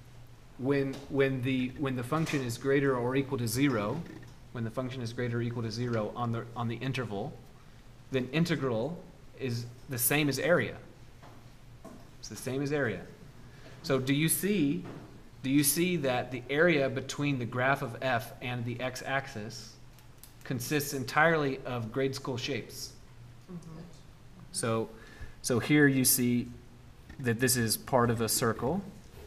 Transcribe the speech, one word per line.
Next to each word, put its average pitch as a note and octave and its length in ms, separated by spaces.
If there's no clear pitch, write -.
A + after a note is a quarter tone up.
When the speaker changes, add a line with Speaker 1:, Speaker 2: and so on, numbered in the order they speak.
Speaker 1:
when, C3+ 360
when C3+ 320
the, B2+ 260
when C3+ 180
the B2 60
function D3+ 400
is A#2+ 160
greater C#3 380
or B2 180
equal C3+ 240
to A#2+ 80
zero, B2 560
when A#2+ 140
the A2+ 60
function B2+ 300
is A#2 120
greater A#2+ 260
or A#2 40
equal A#2+ 200
to A2+ 80
zero A2+ 460
on A#2+ 160
the, A#2 120
on A#2+ 120
the A#2 80
interval, B2 560
then B2 220
integral C#3+ 680
is A#2+ 280
the B2+ 100
same D3 300
as B2+ 120
area. C3 360
It's - 100
the G#2+ 80
same B2+ 260
as C#3 100
area. A#2 300
So C3+ 140
do B2+ 140
you D#3 160
see, F3 560
do C3 80
you C#3+ 140
see F3 340
that B2+ 340
the A#2+ 180
area D3 380
between C3 500
the A#2+ 60
graph B2+ 380
of A2+ 200
f B2 300
and B2 220
the A#2+ 160
x-axis B2 960
consists C#3 480
entirely C#3+ 720
of A#2 280
grade C3+ 220
school C3 220
shapes? - 560
Speaker 2:
Mm-hmm. E3 300
Speaker 1:
So, A2+ 360
so A#2+ 180
here D3 300
you C3 160
see B2 440
that A#2+ 220
this B2 160
is A2+ 200
part A#2+ 340
of A2+ 100
a A2 80
circle. B2+ 540